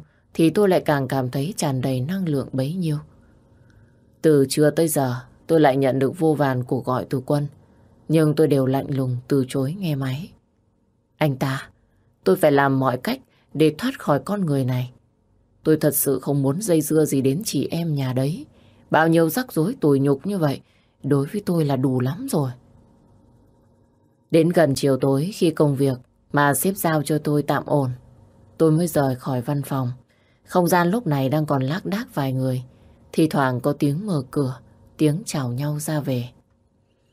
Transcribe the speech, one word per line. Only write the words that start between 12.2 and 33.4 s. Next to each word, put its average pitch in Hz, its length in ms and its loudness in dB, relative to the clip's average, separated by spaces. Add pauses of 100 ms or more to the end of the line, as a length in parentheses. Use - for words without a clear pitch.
tôi 185 120 4
phải 151 160 4
làm 139 280 4
mọi 127 180 0
cách 233 220 -6 (340)
để 156 240 4
thoát 262 220 -6
khỏi 143 260 0
con 196 200 -4
người 139 200 0
này. 127 260 -4 (720)
Tôi 156 140 4
thật 151 180 2
sự 131 240 0
không 143 220 -2
muốn 139 200 0
dây 170 200 2
dưa 156 240 2
gì 139 160 0
đến 135 240 0
chị - 260 -2
em 165 220 -2
nhà 131 200 -2
đấy. 147 320 -2 (440)
Bao 160 180 2
nhiêu 165 220 4
rắc - 240 -6
rối 170 280 0
tủi 143 180 4
nhục 139 280 0
như 202 100 -4
vậy, 151 240 -2 (420)
đối 139 220 0
với 202 200 -6
tôi 170 200 0
là 143 100 0
đủ 127 240 0
lắm 160 320 -4
rồi. 139 200 -2 (1800)
Đến 160 180 4
gần 151 260 2
chiều 135 220 2
tối, 139 360 0
khi 170 180 0
công 147 240 2
việc 131 220 0 (340)
mà 143 220 2
sếp 196 220 -2
giao 160 280 0
cho 151 140 -2
tôi 147 260 0
tạm 147 220 -2
ổn, 135 260 0 (640)
tôi 160 140 4
mới 170 160 2
rời 139 280 0
khỏi 127 260 -4
văn 143 240 -4
phòng. 131 260 -4 (540)
Không 180 220 0
gian 175 240 2
lúc 233 160 -2
này 135 220 0
đang 151 160 0
còn 139 180 0
lác 151 220 -4
đác 202 300 -6
vài 135 180 -2
người. 131 300 -2 (480)
Thi 160 160 2
thoảng 131 340 0